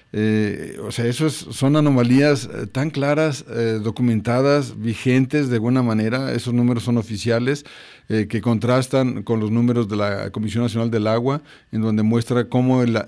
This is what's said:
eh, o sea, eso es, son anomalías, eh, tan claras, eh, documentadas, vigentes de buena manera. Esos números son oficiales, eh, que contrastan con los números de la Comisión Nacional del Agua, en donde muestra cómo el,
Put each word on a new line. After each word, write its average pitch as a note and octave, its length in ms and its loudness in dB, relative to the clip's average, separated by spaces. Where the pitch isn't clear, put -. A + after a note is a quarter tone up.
eh, G#2+ 680 -2
o G#2 100 -10
sea, A#2 140 -4
eso B2 200 -2
es, D#3 80 0
son C3+ 420 0
anomalías, C#3 800 4
eh, A2 140 -6
tan C3+ 220 -4
claras, D3 600 -2
eh, A2+ 320 -2
documentadas, A#2+ 1000 0
vigentes B2+ 720 0
de A#2+ 100 0
buena B2 220 2
manera. A#2+ 520 0
Esos A#2+ 200 -4
números A#2+ 300 2
son A#2+ 140 0
oficiales, A#2 680 -2
eh, G#2+ 200 0
que A2+ 120 -2
contrastan B2 800 0
con A2+ 160 -2
los G#2+ 100 -2
números A#2 380 2
de G#2+ 80 -4
la G2+ 360 -2
Comisión A2 320 -4
Nacional A#2 280 -2
del G#2+ 160 0
Agua, A#2+ 340 0
en A2 100 -2
donde A2 220 0
muestra A#2 460 2
cómo B2+ 340 2
el, A2+ 240 0